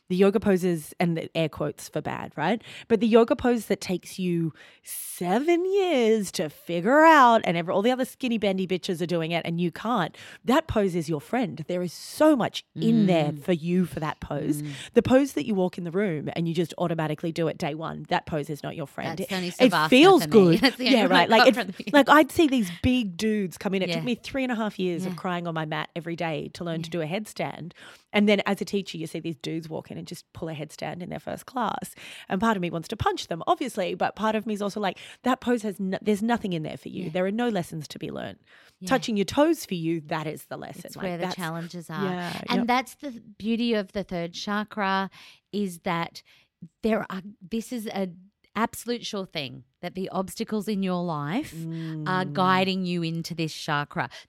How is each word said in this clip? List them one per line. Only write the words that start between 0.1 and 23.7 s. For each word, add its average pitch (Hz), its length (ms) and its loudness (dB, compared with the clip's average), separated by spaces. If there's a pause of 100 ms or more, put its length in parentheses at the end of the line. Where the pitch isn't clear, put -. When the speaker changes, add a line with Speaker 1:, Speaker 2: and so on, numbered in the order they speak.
Speaker 1:
yoga 196 240 6
poses, 180 580 0
and 170 180 2
the - 200 -6
air 160 120 0
quotes - 400 -8
for - 120 -6
bad, - 360 -8
right? 185 240 0 (280)
But 226 100 6
the 220 80 2
yoga 233 300 8
pose 240 300 0
that 196 140 -2
takes - 380 -6
you 170 340 0 (300)
seven 294 880 0
years 247 600 2
to 165 160 -4
figure 185 560 2
out, 262 400 8
and 180 120 2
every, 175 160 -2
all 185 100 2
the 233 100 4
other 254 120 -2
skinny 240 340 -4
bendy 190 280 0
bitches 180 340 -4
are 175 60 -4
doing 165 260 -2
it 170 120 0
and 170 160 -4
you 175 100 0
can't, 214 460 -2 (280)
that 254 220 2
pose 196 280 0
is 165 140 -2
your 156 120 -2
friend. 170 480 -4
There 180 140 -2
is 175 100 -6
so - 420 2
much 208 300 -2 (100)
in 220 320 4
there 156 260 4
Speaker 2:
Mm. 147 100 -10
Speaker 1:
for 185 100 0
you 175 320 0
for 156 160 -8
that 151 200 -6
pose. 147 420 -4
Speaker 2:
Mm. 147 80 -8 (240)
Speaker 1:
The 233 80 6
pose 269 320 6
that 294 120 -2
you 214 80 -2
walk 185 240 0
in 175 60 -6
the 170 60 -8
room 160 440 -2
and 170 140 -2
you 165 60 -2
just 165 240 0
automatically 160 540 -2
do 160 160 0
it - 100 -6
day 147 160 -4
one, 151 340 -8
that - 180 0
pose 151 220 -4
is 147 140 -8
not 147 140 -10
your 143 100 -8
friend. - 320 -8
Speaker 2:
That's 190 100 -6
the 196 80 -4
only 180 120 -4
Speaker 1:
It 175 60 -8 (180)
Speaker 2:
savasana 160 180 4
Speaker 1:
feels 311 340 10
Speaker 2:
for 151 40 -4
me. - 40 -8
<laughs> 208 180 10
Speaker 1:
good. 165 100 6
Speaker 2:
That's 233 160 4
the 254 100 -4
only 254 100 6
Speaker 1:
Yeah, 220 60 6
Speaker 2:
one 185 80 4
Speaker 1:
right. 175 180 6
Speaker 2:
I - 20 4
Speaker 1:
Like, 226 100 8
Speaker 2:
got 233 80 8
Speaker 1:
it, 214 80 8
Speaker 2:
from 196 300 -6
the - 60 -8
Speaker 1:
like, 285 160 8
I'd 285 240 8
see 339 160 6
these 233 220 0 (120)
big 247 340 0
dudes 208 420 -2
come 190 160 -2